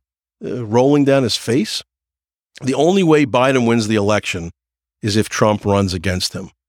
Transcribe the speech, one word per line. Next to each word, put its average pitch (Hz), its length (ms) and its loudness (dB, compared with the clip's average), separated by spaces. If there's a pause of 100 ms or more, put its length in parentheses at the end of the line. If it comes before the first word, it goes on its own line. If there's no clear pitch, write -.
(460)
uh, 120 200 -8
rolling 135 400 2
down 135 180 4
his 110 140 -2
face? 113 440 -4 (800)
The 131 140 -4
only 175 260 2
way 156 240 4
Biden 123 400 0
wins 117 220 2
the 110 80 0
election 101 560 -2 (500)
is 107 140 -4
if 107 140 0
Trump 107 360 0
runs 98 300 0
against 90 380 -4
him. 92 180 -14 (180)